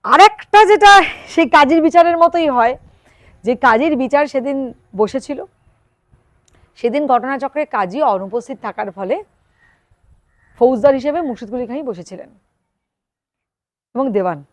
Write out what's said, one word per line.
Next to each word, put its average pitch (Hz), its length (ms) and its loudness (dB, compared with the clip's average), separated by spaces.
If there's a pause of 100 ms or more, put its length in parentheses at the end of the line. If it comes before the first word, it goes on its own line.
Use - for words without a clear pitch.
আরেকটা 403 600 4
যেটা 403 380 6 (240)
সেই 330 220 -2
কাজীর 302 320 4
বিচারের 339 360 2
মতোই 339 320 2
হয়, 240 280 0 (680)
যে 240 120 -2
কাজীর 262 420 2
বিচার 285 300 -2
সেদিন 269 460 -6 (220)
বসেছিল, 262 480 -6 (1300)
সেদিন 269 320 -4
ঘটনাচক্রে 262 580 -4
কাজী 208 360 -6
অনুপস্থিত 220 600 -4
থাকার 208 300 -10
ফলে 202 320 -8 (1400)
ফৌজদার 254 340 2
হিসেবে 285 280 -4
মুর্শিদ 240 280 -10
কুলি 247 180 -8
খাঁই 277 160 -10
বসেছিলেন 180 460 -14 (1700)
এবং 262 160 -4
দেওয়ান। 180 420 -4